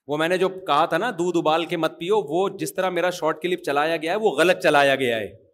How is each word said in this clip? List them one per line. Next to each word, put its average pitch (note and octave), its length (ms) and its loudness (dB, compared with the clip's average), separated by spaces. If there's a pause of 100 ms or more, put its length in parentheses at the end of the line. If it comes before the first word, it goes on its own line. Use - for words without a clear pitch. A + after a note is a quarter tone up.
وہ D3 100 -2
میں D#3 120 0
نے F3+ 100 0
جو F#3 100 2
کہا E3 380 0
تھا D#3+ 120 -2
نا A#3 120 -2
دودھ F3 280 -2
ابال D#3+ 260 2
کے E3+ 120 -6
مت D#3+ 220 -4
پیو، G3 220 0
وہ E3+ 280 -2
جس F3+ 260 -8
طرح F#3 160 -2
میرا F3 200 0
شارٹ D#3+ 320 -4
کلپ F3 200 -4
چلایا D3+ 340 0
گیا D#3+ 160 -4
ہے G3+ 40 0
وہ G#3+ 140 2
غلط D#3+ 320 2
چلایا C#3+ 340 4
گیا A#2+ 200 0
ہے۔ G2+ 180 -8 (200)